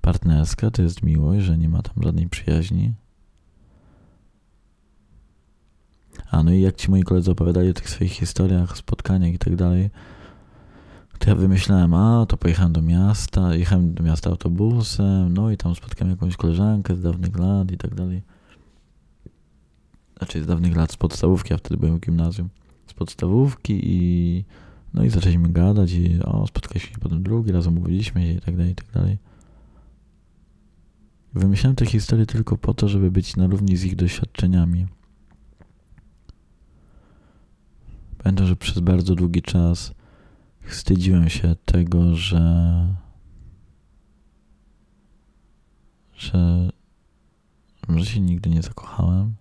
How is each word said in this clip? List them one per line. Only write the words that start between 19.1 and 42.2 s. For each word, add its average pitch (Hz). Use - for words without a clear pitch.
Znaczy -
z 78
dawnych 85
lat, 80
z -
podstawówki, 90
ja 80
wtedy -
byłem 82
w 82
gimnazjum. 85
Z -
podstawówki 107
i, 87
no 113
i 123
zaczęliśmy 87
gadać 90
i 87
o, 104
spotkaliśmy -
się 107
potem 80
drugi 110
raz, 87
umówiliśmy 87
się 85
i 90
tak 90
dalej, 87
i -
tak -
dalej. 92
Wymyślałem 98
te 127
historie 110
tylko 110
po -
to, 104
żeby 98
być 92
na 92
równi 98
z 92
ich 92
doświadczeniami. 90
Pamiętam, 95
że 90
przez -
bardzo 90
długi 87
czas 87
wstydziłem 90
się 85
tego, 87
że, 85